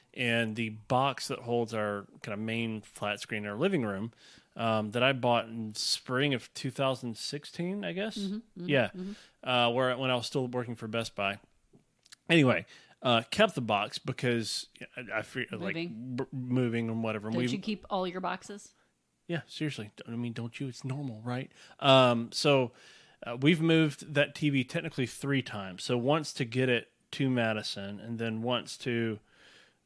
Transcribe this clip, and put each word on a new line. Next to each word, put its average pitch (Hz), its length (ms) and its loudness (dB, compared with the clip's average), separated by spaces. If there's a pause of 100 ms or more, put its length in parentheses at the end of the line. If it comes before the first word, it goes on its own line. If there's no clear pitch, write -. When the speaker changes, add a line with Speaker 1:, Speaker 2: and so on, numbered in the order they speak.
(180)
Speaker 1:
And 117 380 2
the 113 140 -4
box 127 580 0
that 123 140 -6
holds 117 340 -2
our 104 320 -2 (160)
kinda 104 140 -8
main 113 460 -4
flat 104 360 -6
screen 107 260 -6
in 104 60 -6
our 104 60 -6
living 165 280 0
room, 104 280 -4 (440)
um, 110 360 0
that 120 100 2
I 135 100 6
bought 120 360 2
in 113 260 -8
spring 135 580 0
of 120 220 -6
two - 160 -6
thousand 127 480 -2
sixteen, 175 680 -8
I 170 80 -6
guess. 202 240 -6
Speaker 2:
Mm-hmm, 196 200 -4
mm-hmm, 180 320 -12
Speaker 1:
Yeah. 135 180 4 (100)
Speaker 2:
mm-hmm. 101 160 -10 (300)
Speaker 1:
Uh, 123 280 2
where, 127 280 2
when 131 140 -2
I - 20 2
was 120 120 -2
still 135 200 -2
working 123 300 -4
for 117 100 -10
Best 113 300 -4
Buy. 101 220 -2 (920)
Anyway, 127 340 6 (380)
uh, 117 200 4 (100)
kept 208 240 4
the 147 40 -4
box 107 380 0
because 120 680 -2 (280)
I, 110 220 -6
I 107 40 -4
feel 123 280 -6
like 113 100 -8 (140)
Speaker 2:
Moving. 131 400 -8
Speaker 1:
b-, 127 180 -2
moving 123 560 0
and 113 140 -2
whatever. 107 280 -2
Speaker 2:
Don't 113 80 0
Speaker 1:
We 123 100 2
Speaker 2:
you 196 100 -2
keep 208 320 -6
all 185 160 0
your 180 140 -6
boxes? 190 520 -8 (540)
Speaker 1:
Yeah, 165 220 -2
seriously. 135 480 -6
D-, - 100 -16
I 117 60 -8
mean, 120 200 -4
don't 117 280 -8
you? 139 80 -6
It's - 160 -12
normal, 131 400 -6
right? 123 260 -4 (300)
Um, 123 520 8
so, 135 380 4 (560)
uh, 120 100 -8
we've 151 240 4
moved 160 540 4
that 139 220 2
T 151 140 2
V 135 120 2
technically 151 440 -2
three 139 360 -2
times. 95 400 -8
So 123 160 0
once 143 360 0
to 143 100 -2
get 127 240 0
it 120 240 0 (180)
to 139 180 0
Madison, 107 720 -2
and 113 220 -8
then 113 220 -4
once 123 360 -4
to, 117 400 -2 (680)